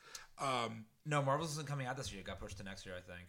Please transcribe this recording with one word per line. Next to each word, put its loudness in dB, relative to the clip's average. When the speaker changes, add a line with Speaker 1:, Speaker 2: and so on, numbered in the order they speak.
Speaker 1:
Um, 2
Speaker 2:
No, 6
Marvels 4
isn't -2
coming 0
out 0
this -2
year. -6
It -8
got -6
pushed -8
to -8
next -6
year, -6
I -6
think. -10